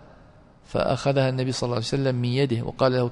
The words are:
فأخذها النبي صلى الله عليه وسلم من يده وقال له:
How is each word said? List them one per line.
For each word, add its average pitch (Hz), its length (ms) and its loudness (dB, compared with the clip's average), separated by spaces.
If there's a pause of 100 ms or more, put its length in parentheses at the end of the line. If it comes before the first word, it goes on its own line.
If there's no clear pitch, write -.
(640)
فأخذها 135 640 0
النبي 131 220 -2
صلى 123 160 -4
الله 120 80 -2
عليه 117 100 -2
وسلم 135 300 0
من 120 140 -2
يده 123 360 0
وقال - 260 0
له: 123 200 0